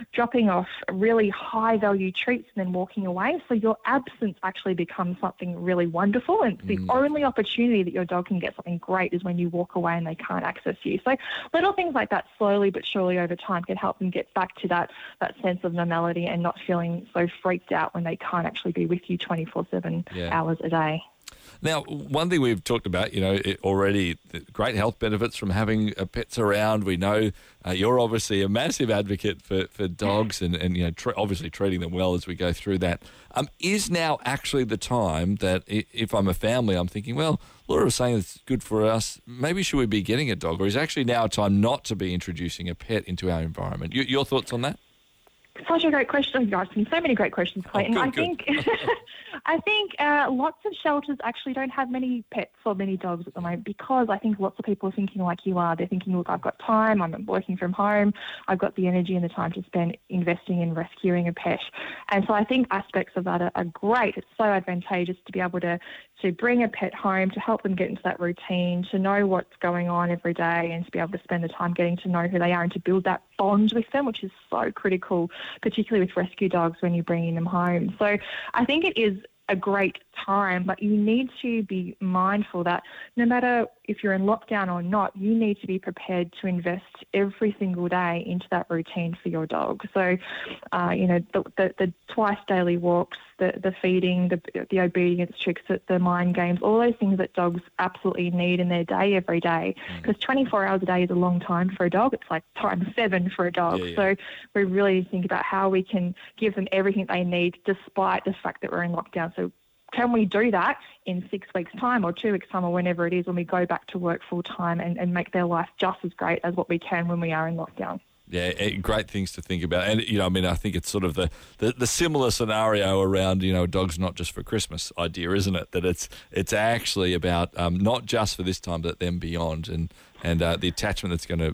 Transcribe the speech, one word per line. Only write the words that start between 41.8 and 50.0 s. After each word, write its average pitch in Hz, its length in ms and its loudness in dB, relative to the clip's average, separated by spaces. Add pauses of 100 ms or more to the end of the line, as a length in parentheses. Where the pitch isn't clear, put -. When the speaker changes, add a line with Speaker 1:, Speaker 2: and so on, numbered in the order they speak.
Speaker 2:
to 110 100 -4
be 92 180 -2
introducing 87 560 -6
a 85 60 -6
pet - 300 -4
into 90 260 -2
our 82 100 0
environment?" 87 540 -6
Y-, 131 120 0
your 135 180 2
thoughts - 280 -2
on 120 80 -2
that? 139 160 -4 (880)
Speaker 1:
Such 339 180 2
a 320 40 4
great 285 180 2
question. 254 400 2
You're 190 140 0
asking 208 300 0
so 330 100 2
many 277 140 2
great 190 180 2
questions, 180 340 -4
Speaker 2:
Oh, - 40 -14
Speaker 1:
Clayton. 208 220 0
Speaker 2:
good, 233 80 2
Speaker 1:
I 262 80 2
Speaker 2:
good. 254 60 -4
Speaker 1:
think, 330 320 -2
<laughs> - 1000 -2
I 320 140 2
think, 415 400 0
uh, 294 300 4